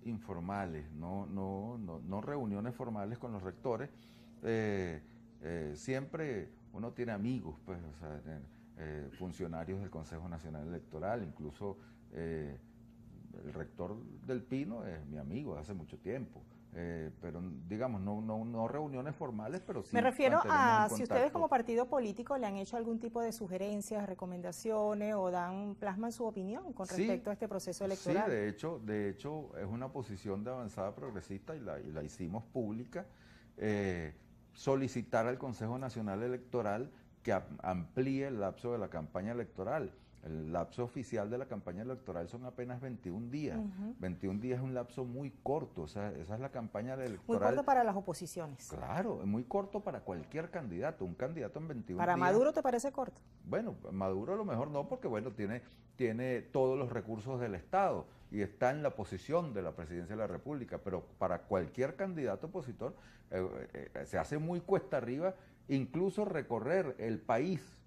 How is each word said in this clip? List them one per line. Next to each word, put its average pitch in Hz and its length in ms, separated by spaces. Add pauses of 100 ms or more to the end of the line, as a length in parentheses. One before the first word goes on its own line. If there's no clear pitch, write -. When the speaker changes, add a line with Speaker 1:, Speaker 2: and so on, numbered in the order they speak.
Speaker 1:
informales, 90 880
no, 90 340
no, 98 520
no, 85 220
no 95 200
reuniones 120 540
formales 110 440
con 120 140
los 98 100
rectores. 117 480 (520)
Eh, 101 580 (420)
eh, 80 340
siempre 135 760 (220)
uno 113 200
tiene 117 200
amigos, 101 520
pues, 90 180
o 76 180
sea, 76 260
eh, 78 140 (380)
eh, 76 300 (100)
funcionarios 87 600
del 95 100
Consejo 80 380
Nacional 80 380
Electoral, 87 560
incluso, 78 560 (340)
eh, 78 460 (840)
el 76 100
rector 87 420 (300)
del 127 160
Pino 170 420
es 80 220
mi 73 120
amigo 90 360
de 76 60
hace 82 140
mucho 76 240
tiempo. 113 440 (320)
Eh, 85 360 (120)
pero, 85 180 (260)
digamos, 107 360
no, 104 180
no, 110 240
no 113 240
reuniones 139 480
formales, 123 500
pero 151 160
sí - 120
Speaker 2:
Me 233 80
refiero 262 340
Speaker 1:
mantenemos 320 240
Speaker 2:
a 226 300
Speaker 1:
un 220 60
Speaker 2:
si 233 60
ustedes 233 60
Speaker 1:
contacto. 254 240
Speaker 2:
como 330 160
partido 240 380
político 240 500
le 240 100
han 196 100
hecho 196 200
algún 233 240
tipo 233 220
de 226 100
sugerencias, 202 760
recomendaciones 208 1080
o 185 160
dan, 190 460
plasman 214 360
su 233 140
opinión 220 480
con 185 120
Speaker 1:
Sí, 180 120
Speaker 2:
respecto 208 320
a - 20
este 202 160
proceso 185 300
Speaker 1:
sí, 196 80
Speaker 2:
electoral. 190 440
Speaker 1:
de 107 200
hecho, 156 340
de 104 240
hecho, 143 480
es 95 100
una 120 240
posición 104 540
de 123 60
Avanzada 104 440
Progresista 117 640
y 143 40
la, 85 200
y - 100
la 76 120
hicimos 90 420
pública, 120 600 (500)
eh, 95 580 (380)
solicitar 123 760
al 127 120
Consejo 120 400
Nacional 110 440
Electoral 123 680 (320)
que 110 100
am-, 92 300
amplíe 131 640
el 117 120
lapso 98 320
de 117 60
la 95 120
campaña 92 420
electoral. 117 600 (300)
El 78 280
lapso 85 300
oficial 113 480
de 123 80
la 131 80
campaña 95 360
electoral 98 460
son 120 160
apenas 123 360
veintiún 117 500
días. 147 260
Speaker 2:
Ujú. 208 440
Speaker 1:
Veintiún 92 400
días 123 180
es 131 60
un 131 100
lapso 123 300
muy 127 260 (140)
corto, 123 380
o 76 40
sea, 101 240
esa 82 240
es 113 60
la 135 100
campaña 117 460
Speaker 2:
Muy 131 100
Speaker 1:
electoral. 190 340 (100)
Speaker 2:
corto 269 140
para 254 200
las 202 100
oposiciones. 170 760
Speaker 1:
Claro, 143 520
es 90 60
muy 110 180
corto 196 360
para 156 200
cualquier 117 500
candidato. 123 540
Un 87 100
candidato 139 460
en 160 80
veintiún 156 300
Speaker 2:
¿Para 175 180
Speaker 1:
días. 175 100
Speaker 2:
Maduro 240 260
te 311 100
parece 254 280
corto? - 300 (240)
Speaker 1:
Bueno, 208 320 (160)
Maduro 95 420
a - 20
lo 220 80
mejor 143 280
no, 143 160
porque, 254 180
bueno, 117 240
tiene, 110 320 (320)
tiene 120 480
todos 131 340
los 127 140
recursos 113 500
del 110 140
Estado 156 520 (260)
y 104 100
está 123 300
en 151 100
la 139 140
posición 139 580
de 98 80
la 80 140
presidencia 87 400
de 110 40
la 104 60
República, 107 520
pero 90 280 (120)
para 90 240
cualquier 104 520
candidato 156 540
opositor, 131 480 (340)
eh, 90 380 (260)
eh, 69 100
se - 140
hace 143 200
muy 170 220
cuesta 170 360
arriba, 139 400 (320)
incluso 175 560
recorrer 147 720
el 113 220
país 143 560 (100)